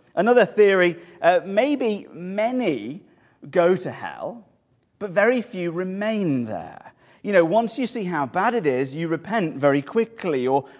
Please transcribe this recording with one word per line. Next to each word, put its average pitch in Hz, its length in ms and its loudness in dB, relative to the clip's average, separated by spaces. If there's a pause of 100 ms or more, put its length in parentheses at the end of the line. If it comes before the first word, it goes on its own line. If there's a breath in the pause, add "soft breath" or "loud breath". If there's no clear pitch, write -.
(140 soft breath)
Another 226 300 6
theory, 185 520 4 (240 loud breath)
uh, 175 240 4
maybe 220 680 -2
many 185 880 -4 (480 soft breath)
go 180 260 4
to 175 140 -8
hell, 104 580 -12 (500)
but 202 120 -8
very 220 300 2
few 180 300 -6
remain 185 760 -2
there. 82 480 -12 (300 soft breath)
You 208 100 -6
know, 180 120 6
once 214 340 0
you 254 80 -2
see 220 180 -4
how 160 220 -2
bad 190 280 0
it 202 120 0
is, 131 280 0
you 165 140 -6
repent 175 480 -4
very 139 260 2
quickly. 180 640 -4
Or, 135 180 0 (160 loud breath)